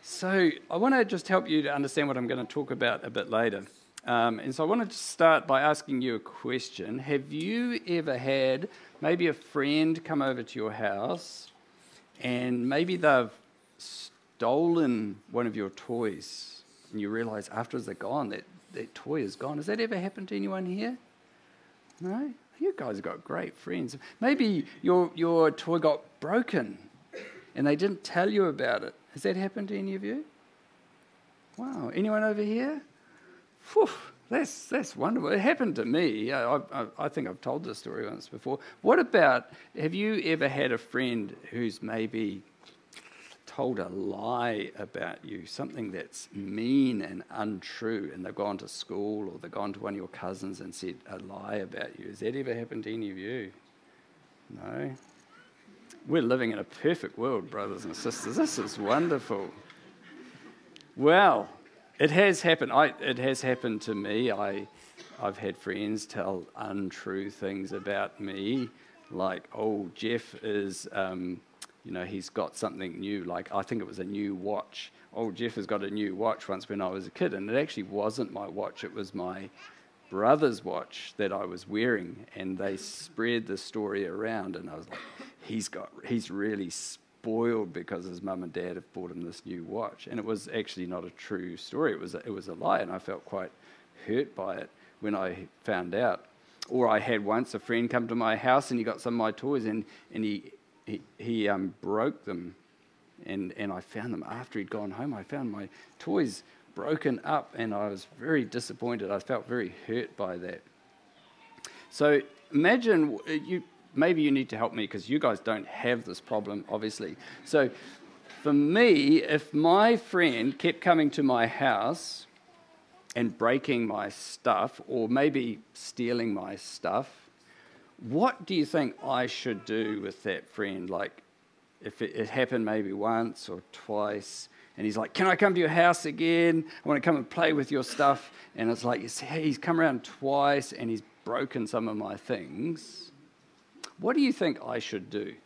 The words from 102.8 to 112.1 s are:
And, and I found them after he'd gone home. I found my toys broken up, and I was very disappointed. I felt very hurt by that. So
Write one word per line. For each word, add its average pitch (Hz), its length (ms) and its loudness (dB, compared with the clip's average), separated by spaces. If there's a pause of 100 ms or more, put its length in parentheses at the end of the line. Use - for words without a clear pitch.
And, 95 300 -6
and 101 140 -4
I 92 100 -8
found 113 300 -8
them 85 160 -6
after 120 300 -10
he'd 98 140 -6
gone 104 180 -6
home. 123 240 -6
I 101 80 -8
found 127 300 -6
my 101 180 -10 (300)
toys 151 420 0 (340)
broken 139 500 0
up, 147 320 -2
and 113 160 -2
I 104 160 -2
was 95 180 -10 (120)
very 139 260 2
disappointed. 117 680 -4
I 101 80 0
felt 120 280 -4
very 110 260 -2 (140)
hurt 117 280 -4
by 92 220 -4
that. 87 240 -10 (1300)
So 147 320 6 (320)